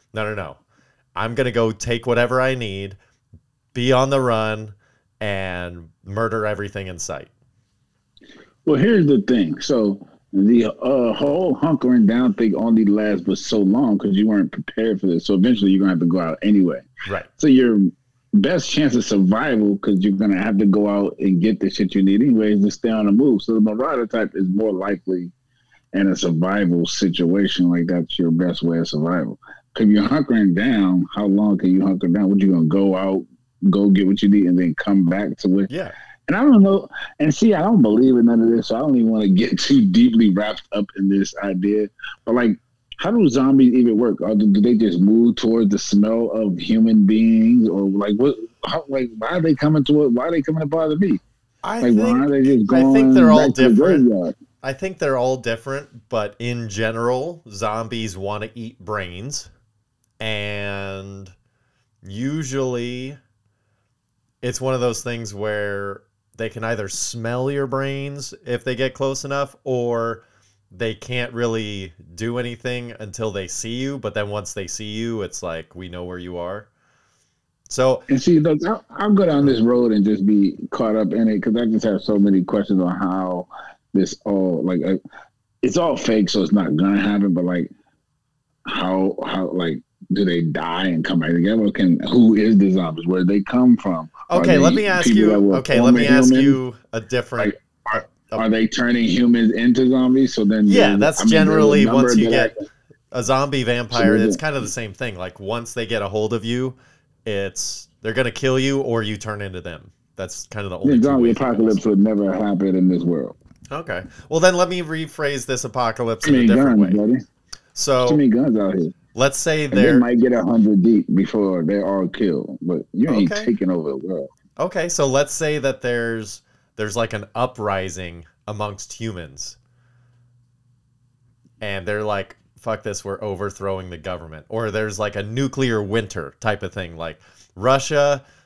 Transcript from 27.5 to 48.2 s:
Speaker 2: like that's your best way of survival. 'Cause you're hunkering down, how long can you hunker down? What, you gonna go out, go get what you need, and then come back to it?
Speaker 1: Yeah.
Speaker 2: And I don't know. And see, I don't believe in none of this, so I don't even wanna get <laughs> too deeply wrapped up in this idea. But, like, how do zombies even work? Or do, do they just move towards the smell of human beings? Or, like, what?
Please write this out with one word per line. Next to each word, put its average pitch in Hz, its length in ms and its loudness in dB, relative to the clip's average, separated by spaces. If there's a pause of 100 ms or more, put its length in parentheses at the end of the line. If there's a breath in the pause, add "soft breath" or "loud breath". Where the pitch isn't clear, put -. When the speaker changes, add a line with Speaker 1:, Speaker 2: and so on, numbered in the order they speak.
Speaker 2:
like 85 160 0
that's 87 320 -4
your 85 120 0
best 87 320 -2
way 85 160 -2
of 82 100 -4
survival. 78 500 -4 (360 loud breath)
'Cause 110 120 0
you're 104 220 4
hunkering 117 460 2
down, 98 600 2
how 104 120 -2
long 101 320 2
can 92 140 2
you 95 100 4
hunker 95 260 0
down? 95 220 2
What, 101 120 4
you 95 100 4
gonna 82 140 2
go 95 300 2
out, 95 280 -2 (460)
go 101 200 4
get 95 160 4
what 101 160 2
you 104 60 4
need, 101 180 6
and 90 120 2
then 82 180 0
come 98 300 2
back 92 320 -2
to 95 220 2
it? 98 100 -2
Speaker 1:
Yeah. 165 220 -8 (360 loud breath)
Speaker 2:
And 170 80 -2
I 240 80 0
don't 240 180 8
know. 196 260 4 (300 loud breath)
And 151 160 0
see, 214 200 4
I 156 80 0
don't 202 200 4
believe 120 340 4
in 117 100 4
none 117 140 4
of 113 100 4
this, 117 180 0
so 113 80 -2
I 123 40 -4
don't 143 160 0
even 113 140 2
wanna 107 180 0
get 95 300 2
<laughs> - 20 -6
too 127 260 4
deeply 113 440 4
wrapped 104 320 -2 (100)
up 101 140 -2 (100)
in 98 120 -2
this 98 340 0
idea. 101 460 -2 (360 loud breath)
But, 117 120 0
like, 117 220 0 (400)
how 180 120 -4
do 220 180 4
zombies 131 460 4
even 120 220 4
work? 113 240 0
Or 104 140 -2
do, 107 180 2
do 104 80 4
they 117 160 4
just 98 240 2
move 113 360 4
towards 113 340 2
the 101 80 0
smell 110 540 0
of 104 260 -2
human 110 480 4
beings? 113 640 4
Or, 95 140 -2
like, 98 340 -2
what? 131 200 2 (300)